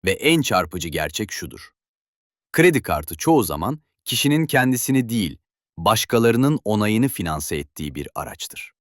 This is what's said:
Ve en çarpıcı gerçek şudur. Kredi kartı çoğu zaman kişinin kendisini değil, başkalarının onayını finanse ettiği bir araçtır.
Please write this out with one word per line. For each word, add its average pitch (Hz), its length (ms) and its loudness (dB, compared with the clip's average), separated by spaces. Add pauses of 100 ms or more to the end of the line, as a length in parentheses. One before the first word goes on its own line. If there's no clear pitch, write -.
Ve 95 80 0
en 151 300 2
çarpıcı 87 460 -2
gerçek 76 440 -6
şudur. - 380 -14 (800)
Kredi 160 300 4
kartı 78 340 -4
çoğu 151 260 4
zaman 85 380 -4 (240)
kişinin 147 420 0
kendisini 127 600 2
değil, 107 300 -4 (400)
başkalarının 113 880 2
onayını 107 440 2
finanse 80 480 -4
ettiği 71 380 -8
bir 71 200 -8
araçtır. - 680 -12